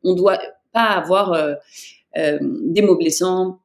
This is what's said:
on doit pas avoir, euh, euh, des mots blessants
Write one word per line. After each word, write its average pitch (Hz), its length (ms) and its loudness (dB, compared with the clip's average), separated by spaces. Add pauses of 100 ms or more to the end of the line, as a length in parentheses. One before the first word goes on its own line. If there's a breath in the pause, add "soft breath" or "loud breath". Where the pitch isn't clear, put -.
on 185 100 2
doit 190 240 2 (340)
pas 226 120 2
avoir, 185 480 0
euh, 151 220 -2 (600 loud breath)
euh, 151 240 -2
des 165 420 -2
mots 190 140 6
blessants 185 680 -2